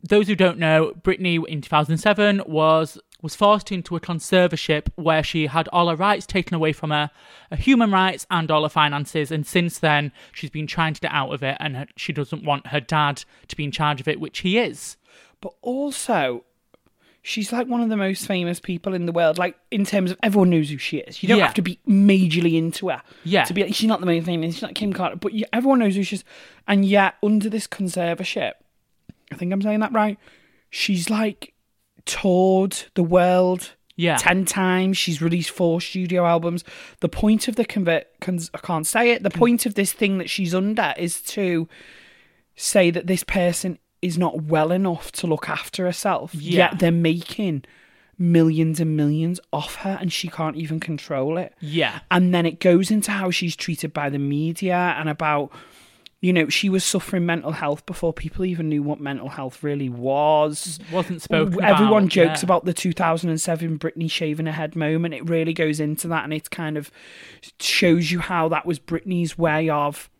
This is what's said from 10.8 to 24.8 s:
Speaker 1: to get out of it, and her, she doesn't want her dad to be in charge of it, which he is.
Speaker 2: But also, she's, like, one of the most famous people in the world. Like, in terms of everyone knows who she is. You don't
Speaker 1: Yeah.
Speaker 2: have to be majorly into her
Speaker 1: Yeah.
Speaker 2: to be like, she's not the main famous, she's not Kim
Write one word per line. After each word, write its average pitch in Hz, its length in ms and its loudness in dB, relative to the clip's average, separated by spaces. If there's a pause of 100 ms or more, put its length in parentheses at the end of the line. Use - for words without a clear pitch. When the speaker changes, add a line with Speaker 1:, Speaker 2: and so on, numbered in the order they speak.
Speaker 1:
to - 40 -18
get 151 140 -6
out 139 200 -2
of 135 80 -6
it, 135 200 -4
and 143 160 -6
her, 143 180 -10
she - 160 -10
doesn't 143 320 -6
want 143 240 -4
her 147 140 -4
dad 143 420 -2 (240)
to - 80 -14
be 151 80 -8
in 143 80 -6
charge 147 300 -2
of 156 80 -4
it, 147 100 -4
which 151 200 -10
he 185 180 0
is. 196 400 -4 (420)
Speaker 2:
But - 220 -14
also, 240 800 -2 (800)
she's, - 320 -6
like, 254 160 -4
one 240 100 0
of 233 80 0
the 220 80 0
most 190 300 -2
famous 175 340 -2
people 185 340 -6
in 175 120 -2
the 170 80 -2
world. 165 240 2
Like, 180 180 -2 (160)
in 202 140 0
terms 185 260 0
of 190 100 -8
everyone 196 280 4
knows 156 200 2
who 147 80 -6
she - 200 -6
is. - 260 -10
You 185 60 0
don't - 80 8
Speaker 1:
Yeah. 185 80 6
Speaker 2:
have 120 80 0
to 208 80 0
be 175 260 -6
majorly 185 680 6
into 165 340 -2
her 131 120 -4 (220)
Speaker 1:
Yeah. 165 220 2
Speaker 2:
to 180 80 -6
be 196 100 0
like, 196 100 -2
she's 220 140 0
not 220 140 0
the 180 40 -4
main 170 200 2
famous, 165 300 -2
she's - 80 -10
not - 120 -10
Kim 208 160 -2